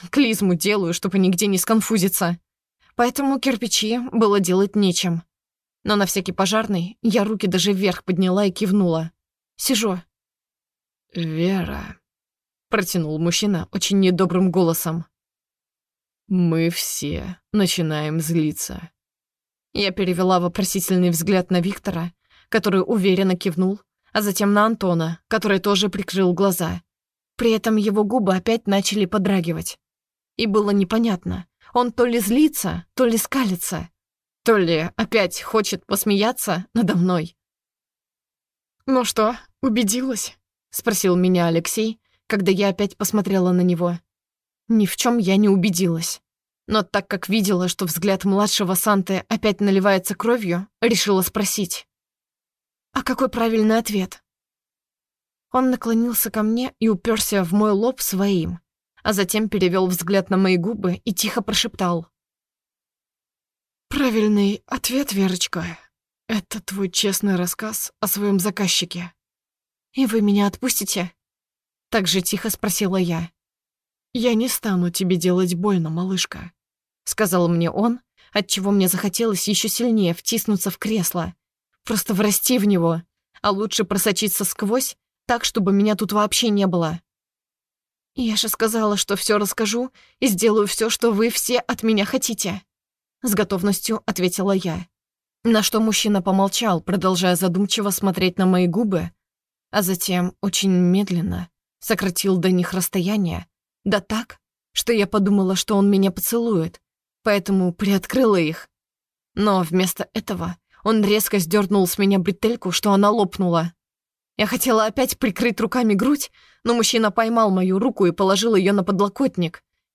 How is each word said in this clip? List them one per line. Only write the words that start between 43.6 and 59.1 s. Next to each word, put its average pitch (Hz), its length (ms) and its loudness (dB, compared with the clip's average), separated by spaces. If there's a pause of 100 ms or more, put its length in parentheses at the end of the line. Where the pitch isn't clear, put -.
Ни 220 160 4
в - 100 -4
чём 240 220 0
я 190 180 2
не 208 140 4
убедилась. 175 720 0 (440)
Но 214 160 0
так 196 280 -4
как 190 180 -6
видела, 190 400 0
что 180 160 -4
взгляд 180 400 -2
младшего 196 520 0
Санты 190 520 0
опять 214 320 -2
наливается 196 560 2
кровью, 202 540 -2 (100)
решила 202 440 2
спросить. - 640 -4 (1040)
«А 262 100 -4
какой 254 240 0
правильный 220 500 2
ответ?» 208 460 -4 (1300)
Он 254 200 2
наклонился 233 600 0
ко 220 100 -2
мне 226 380 -2
и 226 80 2
упёрся 208 560 0
в 165 80 -2
мой 208 200 4
лоб 233 280 0
своим, 180 600 -2 (420)
а - 80 0